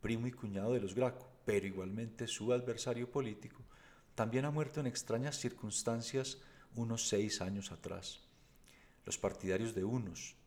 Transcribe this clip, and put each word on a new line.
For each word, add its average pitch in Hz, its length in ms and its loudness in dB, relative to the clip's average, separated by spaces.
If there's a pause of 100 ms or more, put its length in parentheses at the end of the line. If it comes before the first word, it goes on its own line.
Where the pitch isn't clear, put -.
primo 113 260 0
y 127 60 0
cuñado 104 400 0
de 123 80 4
los 95 160 -2
Graco, 123 320 2 (160)
pero 98 240 4
igualmente 101 580 -4
su 110 260 0
adversario 123 600 0
político, 123 500 -4 (540)
también 117 280 4
ha 147 60 2
muerto 151 300 0
en 135 80 2
extrañas 123 500 0
circunstancias 117 1000 -2 (360)
unos 113 340 0
seis 104 320 2
años 98 300 -2
atrás. 90 520 -8 (800)
Los - 140 -4
partidarios 98 540 2
de 95 120 2
unos 104 500 -2 (120)